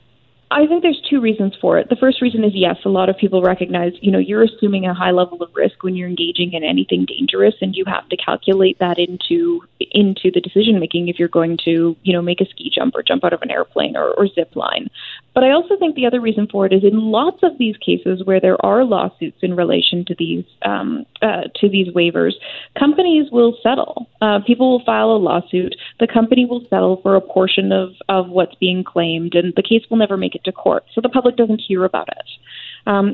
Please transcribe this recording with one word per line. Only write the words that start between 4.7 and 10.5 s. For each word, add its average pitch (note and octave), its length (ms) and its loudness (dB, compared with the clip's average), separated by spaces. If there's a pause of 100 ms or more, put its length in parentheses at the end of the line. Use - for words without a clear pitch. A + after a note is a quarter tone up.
a F3+ 80 -2
high F3+ 160 -2
level F3+ 320 0
of E3+ 140 -10
risk - 260 -2
when F#3 140 -4
you're F3+ 120 -6
engaging F3 460 -4
in E3 100 -8
anything F3+ 420 0
dangerous, G3 560 0
and F#3+ 140 -4
you F#3+ 120 -2
have - 220 -6
to F#3 80 -4
calculate F#3+ 640 0
that F3 200 -2
into, F3 640 -2 (160)
into G3 520 2
the - 80 0
decision G#3 400 2